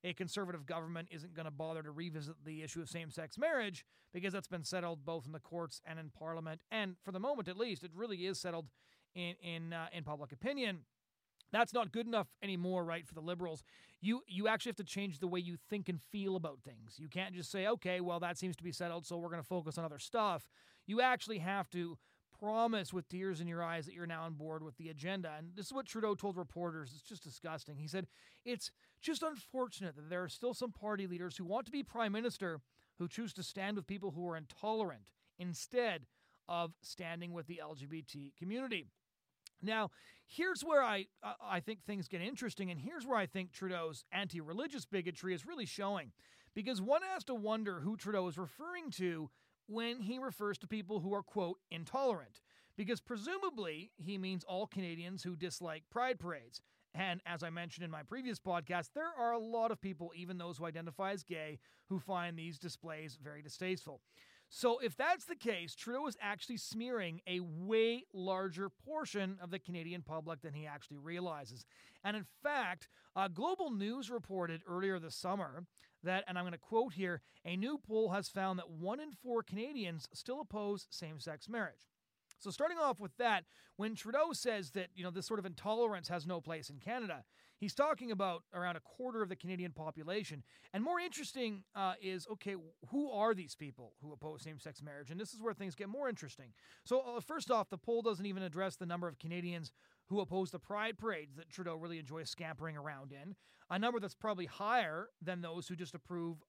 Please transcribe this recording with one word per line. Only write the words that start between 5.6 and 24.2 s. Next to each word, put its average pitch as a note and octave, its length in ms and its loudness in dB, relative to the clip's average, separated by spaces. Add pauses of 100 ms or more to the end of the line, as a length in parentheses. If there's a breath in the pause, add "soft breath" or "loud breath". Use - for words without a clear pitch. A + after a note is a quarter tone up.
and D#3+ 120 -6
in D#3 120 -6
Parliament." E3 500 -2 (120)
And G3+ 340 2
for G3 80 -4
the F#3 80 0
moment, A#3+ 260 2
at F3+ 80 -4
least, G3+ 300 0
it E3 100 -10
really F#3+ 300 -2
is F#3+ 120 0
settled E3 300 -2 (480 soft breath)
in, F3 260 -2
in, E3 300 -4
uh, E3 220 -2
in E3+ 100 -6
public C#3+ 300 -6
opinion. A3 460 0 (760)
That's A#3 200 6
not G#3+ 200 4
good A#3 120 4
enough A3+ 220 4 (160)
anymore, F#3 400 2
right, E3 240 0
for - 60 -14
the D#3+ 80 -8
Liberals. E3+ 420 -2 (380 loud breath)
You, A3+ 260 4
you G3+ 220 4
actually A3+ 220 4
have - 60 -8
to G#3 60 -4
change F#3+ 360 -2
the F#3 100 0
way F3+ 100 2
you F3 160 -2 (140)
think G#3 180 0
and F3 140 0
feel G3 340 0
about D#3 260 -2
things. A2+ 360 -16
You D3+ 100 -10
can't F#3 260 -4
just F3 160 -6
say, G3 180 2
"Okay, F3+ 340 2
well, F3 180 0
that F3 180 0
seems F#3 200 -2
to E3 60 -12
be F3 100 -2
settled, E3+ 320 -2
so F3 120 -2
we're E3+ 120 -2
gonna E3 140 -4
focus D#3+ 340 0
on E3 80 0
other D3+ 120 -4
stuff." G#3 520 4 (360 loud breath)
You G#3+ 140 4
actually A#3+ 400 6
have F#3+ 300 2
to E3+ 280 -2 (400 soft breath)
promise A3 540 4
with F3+ 160 -2
tears F#3 320 0
in E3+ 80 0
your E3+ 160 0
eyes E3 220 0
that E3 100 -12
you're F3 100 -6
now E3 180 -4